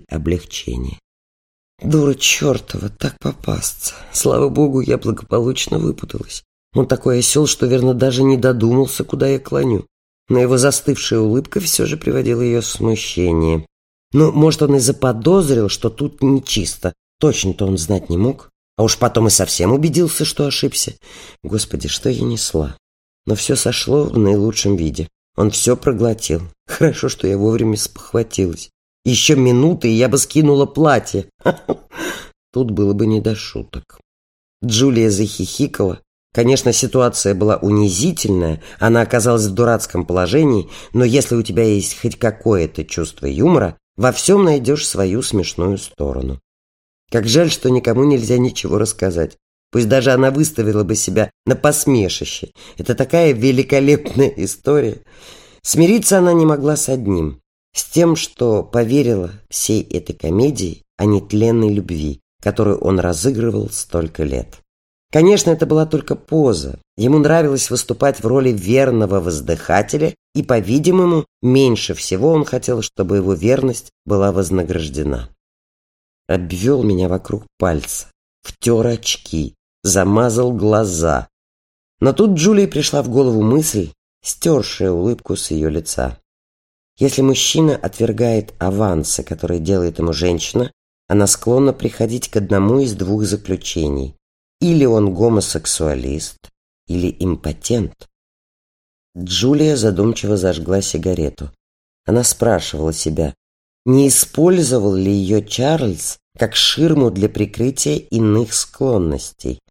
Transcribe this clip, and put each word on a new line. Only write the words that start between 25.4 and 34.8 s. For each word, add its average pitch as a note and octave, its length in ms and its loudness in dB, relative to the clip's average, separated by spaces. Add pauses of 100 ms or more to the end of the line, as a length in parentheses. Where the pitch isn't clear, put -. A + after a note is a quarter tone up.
всё A#2+ 260 0
проглотил. A2 640 -2 (260)
Хорошо, - 400 0
что - 200 -4
я G2 100 0
вовремя A2 400 0
спохватилась. - 920 -4 (360)
Ещё B2+ 300 2
минуты, B2+ 540 2
и A2 60 2
я A#2+ 140 4
бы G#2+ 80 2
скинула D3 480 2
платье. C3+ 640 0 (140)
<laughs> - 1080 -6
Тут B2 200 -2
было G2+ 220 0
бы G#2 120 0
не A2 160 2
до A2 140 -2
шуток. - 640 -14 (640)
Джулия A#2 480 2